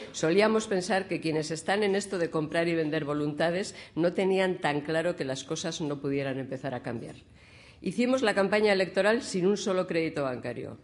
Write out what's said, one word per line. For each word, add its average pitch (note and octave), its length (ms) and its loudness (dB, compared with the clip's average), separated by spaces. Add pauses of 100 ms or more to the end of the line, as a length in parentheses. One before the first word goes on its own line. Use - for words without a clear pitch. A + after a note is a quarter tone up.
(120)
solíamos G#3+ 560 2
pensar F#3+ 400 0
que E3 120 -2
quienes D#3 300 -2
están G3 320 0
en G3 140 2
esto G3 220 -2
de E3 120 0
comprar E3 380 0
y E3 80 0
vender D#3 280 0
voluntades D3+ 720 -2 (220)
no E3+ 160 2
tenían F#3 460 2
tan D3 240 0
claro E3 340 0
que D#3+ 80 -4
las C3 180 -4
cosas D#3+ 380 -6
no C#3+ 200 -4
pudieran C#3 380 -2
empezar C3+ 360 -6
a B2 100 -8
cambiar. A#2 320 -8 (640)
Hicimos B3 400 2
la G#3 120 4
campaña G3+ 380 4
electoral F#3+ 500 2
sin F3+ 240 0
un G3+ 120 4
solo F#3 280 0
crédito D#3+ 360 -2
bancario. B2 600 -6